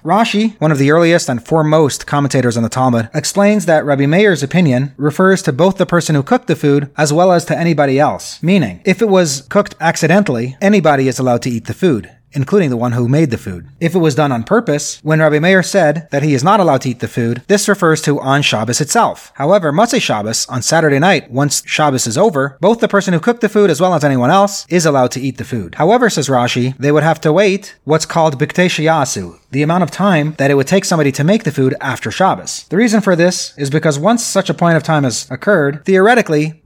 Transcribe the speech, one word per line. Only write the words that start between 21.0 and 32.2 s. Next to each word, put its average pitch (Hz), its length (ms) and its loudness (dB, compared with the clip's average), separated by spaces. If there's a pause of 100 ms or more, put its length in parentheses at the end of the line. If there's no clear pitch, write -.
once 139 340 -2
Shabbos 143 420 -2
is 117 120 -4
over, 143 420 0
both 226 200 2
the 220 60 -2
person 190 280 0
who 160 40 0
cooked 233 220 -2
the 214 80 0
food 208 220 2
as 143 100 -2
well 185 140 2
as 147 100 -2
anyone 131 260 2
else 196 380 0
is 165 160 0
allowed 135 280 2
to 123 100 -8
eat 131 160 -6
the 120 60 -8
food. 95 320 -8
However, 214 340 2
says 143 180 -4
Rashi, 127 480 0
they 143 160 0
would 151 100 2
have 156 200 0
to 156 100 0
wait 196 520 0
what's 156 200 0
called 160 340 -2
Biktei 151 280 0
Sheyasu, 151 760 -2 (100)
the 139 120 -2
amount 170 220 0
of 151 60 -6
time 156 460 0
that 139 140 0
it 143 40 4
would 135 140 0
take 190 160 0
somebody 151 280 0
to 143 120 -4
make 214 200 2
the 156 60 -2
food 131 300 0
after 123 300 -8
Shabbos. 117 540 -4